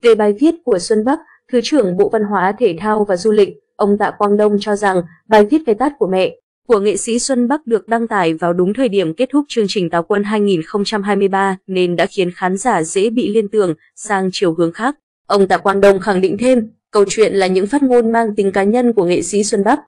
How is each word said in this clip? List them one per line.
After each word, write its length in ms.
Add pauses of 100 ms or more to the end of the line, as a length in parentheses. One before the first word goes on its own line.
Về 120
bài 260
viết 140 (100)
của 140
Xuân 260
Bắc, 140 (340)
Thứ 100
trưởng 340
Bộ 120
Văn 160
hóa, 340
Thể 220
thao 280
và 80
Du 160
lịch, 160 (280)
ông 220
Tạ 200
Quang 180
Đông 240
cho 160
rằng 260 (260)
bài 220
viết 160
cái 80
tát 240
của 80
mẹ 300 (320)
của 120
nghệ 160
sĩ 220
Xuân 300
Bắc 180
được 220
đăng 180
tải 280
vào 180
đúng 220
thời 140
điểm 260
kết 180
thúc 160
chương 200
trình 220
Táo 120
Quân 220
hai 160
nghìn 220
không 220
trăm 180
hai 140
mươi 120
ba 280 (100)
nên 300
đã 100
khiến 240
khán 260
giả 260
dễ 280
bị 180
liên 200
tưởng 260 (220)
sang 360
chiều 220
hướng 180
khác. 240 (300)
Ông 220
Tạ 80
Quang 240
Đông 200
khẳng 200
định 180
thêm, 320 (220)
câu 160
chuyện 260
là 120
những 200
phát 160
ngôn 300
mang 220
tính 180
cá 100
nhân 300
của 120
nghệ 180
sĩ 220
Xuân 200
Bắc. 240